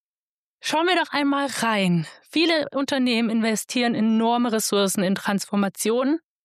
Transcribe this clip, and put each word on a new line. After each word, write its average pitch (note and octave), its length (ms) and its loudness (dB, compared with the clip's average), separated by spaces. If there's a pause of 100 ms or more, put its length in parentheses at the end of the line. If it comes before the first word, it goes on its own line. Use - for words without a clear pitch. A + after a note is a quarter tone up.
(600)
Schauen D#4+ 280 0
wir F4+ 80 2
doch D#4+ 160 -2
einmal C#4+ 340 0 (140)
rein. F#3+ 480 0 (200)
Viele E4 460 0
Unternehmen B3 560 0
investieren A3+ 640 0
enorme A3+ 560 2
Ressourcen G3+ 540 0
in F#3+ 100 2
Transformationen, G#3 1040 -2 (260)